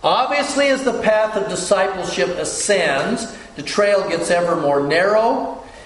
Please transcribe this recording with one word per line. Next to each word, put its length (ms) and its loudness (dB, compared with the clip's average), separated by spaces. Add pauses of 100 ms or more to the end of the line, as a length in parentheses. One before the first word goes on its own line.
"Obviously, 680 0
as 140 0
the 180 -2
path 360 0
of 120 -2
discipleship 800 -2
ascends, 1040 -2 (180)
the 80 -10
trail 460 2
gets 220 -2
ever 260 2
more 240 2
narrow 840 2 (240)